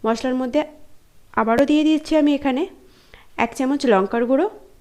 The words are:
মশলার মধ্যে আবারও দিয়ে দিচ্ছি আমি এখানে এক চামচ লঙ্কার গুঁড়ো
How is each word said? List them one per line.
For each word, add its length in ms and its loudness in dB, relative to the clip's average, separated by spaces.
মশলার 360 -2
মধ্যে 200 -2
আবারও 300 2
দিয়ে 180 2
দিচ্ছি 240 0
আমি 160 4
এখানে 240 -2
এক 140 -4
চামচ 220 0
লঙ্কার 380 0
গুঁড়ো 160 2